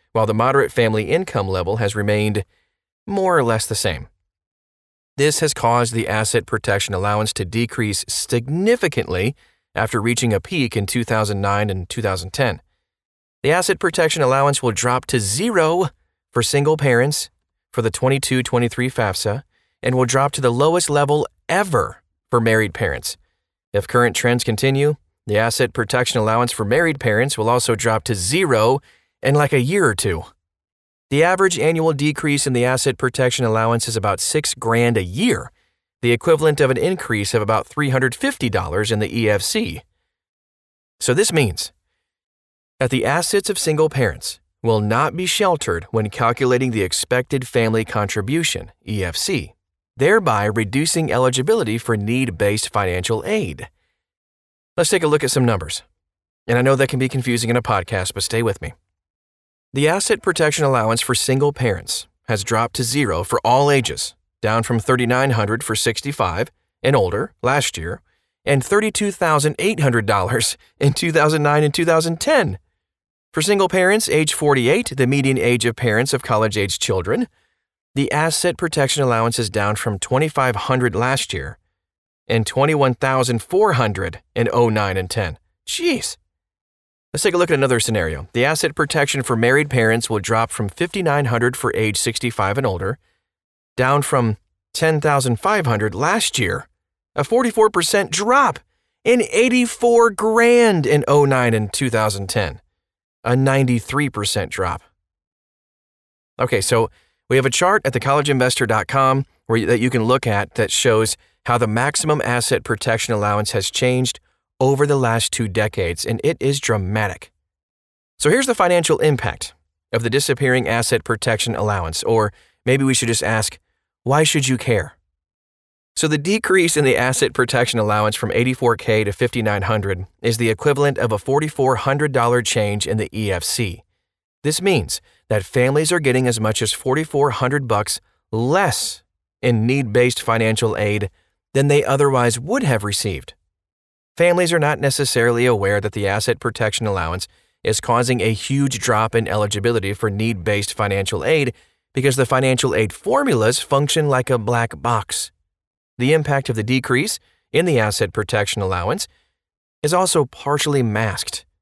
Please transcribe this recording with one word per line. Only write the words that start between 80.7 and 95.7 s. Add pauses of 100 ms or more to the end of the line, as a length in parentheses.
last
year (680)
and
twenty-one
thousand
four
hundred (140)
in
oh
nine
and
ten. (300)
Jeez. (960)
Let's
take
a
look
at
another
scenario.
The
asset
protection
for
married
parents
will
drop
from
fifty-nine
hundred
for
age
sixty-five
and
older, (800)
down
from (360)
ten
thousand
five
hundred